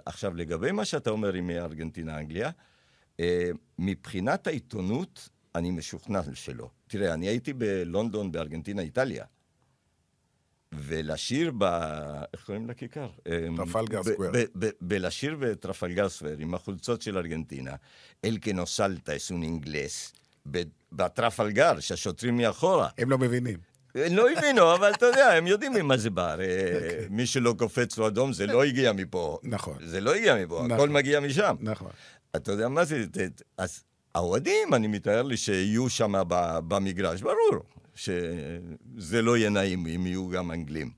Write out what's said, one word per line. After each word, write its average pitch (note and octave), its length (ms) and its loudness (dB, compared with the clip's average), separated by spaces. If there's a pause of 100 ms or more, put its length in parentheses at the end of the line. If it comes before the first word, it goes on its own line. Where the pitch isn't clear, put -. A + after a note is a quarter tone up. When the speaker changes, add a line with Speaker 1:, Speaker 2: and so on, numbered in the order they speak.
Speaker 1:
עכשיו, F#2 280 -6
לגבי E2+ 380 -2
מה G#3 120 -2
שאתה C#3+ 260 -2
אומר G#2+ 220 0
עם F2+ 180 -2
ארגנטינה, D#2+ 680 -6
אנגליה, E2 320 -6 (680)
אה, F2 300 2 (280)
מבחינת G2 680 -2
העיתונות, A#2 840 -6 (260)
אני E2+ 160 -2
משוכנע F2 500 -4 (140)
שלא. B1 340 -12 (180)
תראה, F#2+ 280 0
אני E2+ 140 -2
הייתי A#2+ 240 -2
בלונדון, G2+ 800 -2
בארגנטינה, E2 500 -6
איטליה. E2+ 420 -4 (1500)
ולשיר D#2+ 840 -4
ב-, G2+ 60 2 (680)
איך - 120 -16
קוראים G#2+ 260 -8
לכיכר? B2 380 -12 (180)
אה, E2+ 200 -2 (100)
Speaker 2:
טרפלגר G#2 460 -2
Speaker 1:
ב-, G#2+ 100 -2
Speaker 2:
סקוואר. F#2 200 -2
Speaker 1:
ב-, A2 320 0
ב-, G#2+ 60 0 (100)
בלשיר F#2+ 600 -2
בטרפלגר F#2+ 680 0
סקוואר, D2+ 300 -8
עם D#2+ 160 -4
החולצות G2+ 480 -4
של G2 160 -4
ארגנטינה, D2+ 560 -6 (500)
"אל A2 200 0
que A2 80 0
no F2+ 120 0 (140)
salta G2 380 -2
es - 140 -8
un F2 120 -4 (220)
inglés", D2 520 -8 (340)
ב-, F2 120 -2 (300)
בטרפלגר, G#2+ 880 2
שהשוטרים G#2 560 -2
מאחורה. A#2+ 520 2 (100)
Speaker 2:
הם C3+ 120 0
לא C3+ 80 4
מבינים. B2 400 0 (360)
Speaker 1:
הם E3 220 0
לא A3+ 160 8
הבינו, A#3+ 420 8
אבל G3+ 200 6
אתה A#3+ 120 6
יודע, B3 260 8
הם E3 140 6
יודעים G#3 260 2
ממה D3+ 240 4
זה A2+ 140 0
בא. F2 220 0
הרי, F2+ 140 -2 (280)
Speaker 2:
אוקיי. E2+ 360 -2
Speaker 1:
מי A#2 160 0
שלא A#2+ 320 2
קופץ A#2 400 0
לו A2 100 2
אדום, A#2+ 240 2
זה G2+ 140 -2
לא A#2+ 180 6
הגיע C3 280 4
מפה. F2 500 -4
Speaker 2:
נכון. F#2 340 -6 (100)
Speaker 1:
זה E2+ 140 -4
לא B2 140 2
הגיע E3 300 4
מפה, E2 200 -4
הכל A#2+ 100 0
Speaker 2:
נכון. C#3+ 180 4
Speaker 1:
מגיע C#3+ 280 4
משם. C#3+ 400 0
Speaker 2:
נכון. G#2+ 300 -6 (460)
Speaker 1:
אתה G2+ 160 -4
יודע G#2+ 160 0
מה D3+ 160 2
זה? C#3+ 200 0 (100)
זה-, F#2+ 120 -2 (320)
אז F#2 240 -6 (320)
האוהדים, C#3 600 2
אני A2 120 4
מתאר G#2+ 360 2
לי C3 140 -2
שיהיו G#2+ 540 2
שם G#2+ 220 0 (160)
ב-, E2+ 300 0 (100)
במגרש, F#2+ 540 -2
ברור G#4+ 380 2 (340)
שזה F2 1300 -4
לא A#2 140 4
יהיה G#2+ 140 4
נעים F#2+ 360 2
אם F2+ 200 -2
יהיו F#2 220 -4
גם F2+ 240 -4
אנגלים. D#2 460 -6